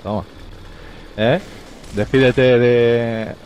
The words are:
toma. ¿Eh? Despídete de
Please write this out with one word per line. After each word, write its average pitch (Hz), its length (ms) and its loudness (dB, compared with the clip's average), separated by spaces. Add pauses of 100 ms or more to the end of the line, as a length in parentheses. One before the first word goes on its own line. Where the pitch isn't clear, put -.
toma. 98 200 -6 (920)
¿Eh? 120 220 0 (560)
Despídete 127 640 2
de 117 760 0 (100)